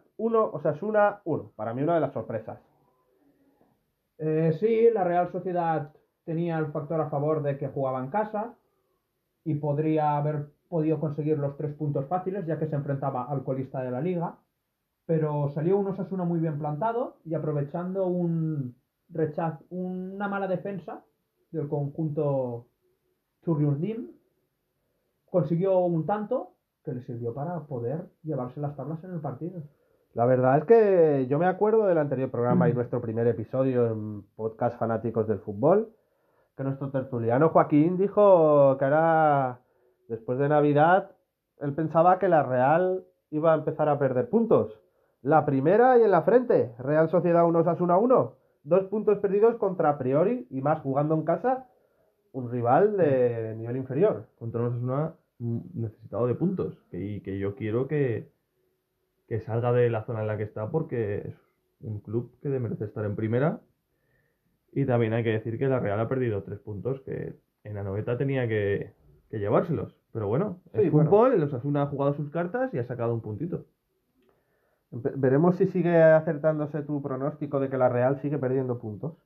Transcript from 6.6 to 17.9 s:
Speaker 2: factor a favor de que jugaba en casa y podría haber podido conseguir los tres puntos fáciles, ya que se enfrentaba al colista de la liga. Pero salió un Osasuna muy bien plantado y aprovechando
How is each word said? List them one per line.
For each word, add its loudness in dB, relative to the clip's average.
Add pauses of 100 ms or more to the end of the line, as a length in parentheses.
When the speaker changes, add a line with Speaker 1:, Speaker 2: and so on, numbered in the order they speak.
Speaker 2:
factor -6
a -4
favor -2
de -2
que -6
jugaba -4
en -8
casa -4 (880)
y -2
podría 0
haber -2 (200)
podido 0
conseguir -2
los -4
tres -6
puntos -4
fáciles, -4
ya -4
que -2
se -4
enfrentaba -4
al -6
colista -6
de -6
la -4
liga. -4 (680)
Pero 0
salió 0
un 0
Osasuna -4
muy 0
bien -2
plantado -4
y -8
aprovechando -4